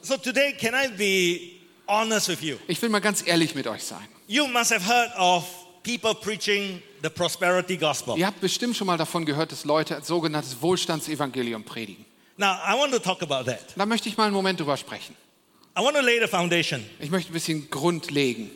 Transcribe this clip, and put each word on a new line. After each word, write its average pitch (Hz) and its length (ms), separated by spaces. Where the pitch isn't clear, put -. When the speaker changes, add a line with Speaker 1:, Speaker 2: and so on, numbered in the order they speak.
Speaker 1:
so 269 140
today, 269 360
can 226 220
I 269 140
be 185 520
honest 220 420
with 170 120
you? 147 160
Speaker 2:
Ich 175 140
will 233 80
mal 214 120
ganz 202 260
ehrlich 165 280
mit 131 120
euch 107 180
sein. 104 220
Speaker 1:
You 269 200
must 240 260
have 185 140
heard 240 320
of 180 260
people 220 320
preaching 202 680
the 160 80
prosperity 180 640
gospel. 143 400
Speaker 2:
Ihr 175 100
habt 202 140
bestimmt 220 360
schon 202 100
mal 175 120
davon 165 280
gehört, 151 260
dass - 120
Leute 151 320
ein 151 60
sogenanntes 151 580
Wohlstandsevangelium 143 1040
predigen. 104 400
Speaker 1:
Now, 196 180
I 196 120
want 277 140
to 240 80
talk 180 220
about 139 280
that. 110 100
Speaker 2:
Da 190 100
möchte 220 220
ich 202 80
mal 220 80
einen 202 100
Moment 190 260
drüber 143 160
sprechen. - 380
Speaker 1:
I 180 60
want 285 140
to 277 60
lay 240 180
the 220 80
foundation. 170 540
Speaker 2:
Ich 147 100
möchte 175 200
ein 165 40
bisschen 160 360
Grund 156 400
legen. 120 460